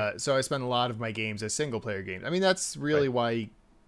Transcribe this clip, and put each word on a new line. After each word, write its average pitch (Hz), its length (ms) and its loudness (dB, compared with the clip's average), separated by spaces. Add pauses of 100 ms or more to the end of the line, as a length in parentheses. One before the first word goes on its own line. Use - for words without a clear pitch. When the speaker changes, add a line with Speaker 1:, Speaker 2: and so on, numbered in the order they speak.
(120)
Speaker 1:
Right. - 100 -8
Speaker 2:
so 139 140 2
I 135 60 4
spent 135 220 -2
a 123 40 -4
lot 123 220 2
of 110 100 -6
my 113 120 -2
games 110 320 -4
as 107 100 -4
single 131 260 -2
player 98 220 -4
games. 92 240 -8
I 127 40 -4
mean, 180 120 2
that's 185 340 2
really 147 320 2
Speaker 1:
Right. 117 420 0 (380)